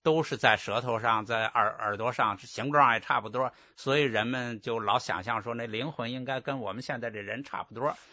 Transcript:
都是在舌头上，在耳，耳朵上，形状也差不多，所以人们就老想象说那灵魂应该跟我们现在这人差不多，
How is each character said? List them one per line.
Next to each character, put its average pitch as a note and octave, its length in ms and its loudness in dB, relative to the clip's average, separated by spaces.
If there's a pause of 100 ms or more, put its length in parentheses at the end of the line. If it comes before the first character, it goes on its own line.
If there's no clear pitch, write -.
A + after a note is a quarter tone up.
都 D#3+ 180 4
是 D3 140 -4
在 A2 220 4
舌 A2 240 -2
头 A#2 180 -2
上， A2 260 2
在 A2+ 200 0
耳， A2 320 2
耳 G#2 180 -4
朵 A2+ 160 -2
上， G#2+ 280 0
形 C#3+ 340 -4
状 C3+ 200 8
也 A2 60 2
差 C3 220 0
不 A2 80 4
多， B2+ 240 -2 (240)
所 C3+ 200 2
以 D3+ 40 6
人 A2+ 260 2
们 A#2+ 320 -4
就 A2+ 220 -2
老 G#2+ 180 4
想 F#2 240 -2
象 A2+ 200 -2
说 A#2 120 -6
那 A#2 100 -6
灵 A#2+ 280 -4
魂 A#2+ 180 -4
应 B2+ 140 -8
该 C3 160 -4
跟 C#3 180 -4
我 G2 140 -4
们 B2 80 -8
现 C3 180 -6
在 A#2 100 -6
这 G#2+ 120 -8
人 A2+ 240 -8
差 - 180 -8
不 - 100 -18
多， C3 220 -4 (180)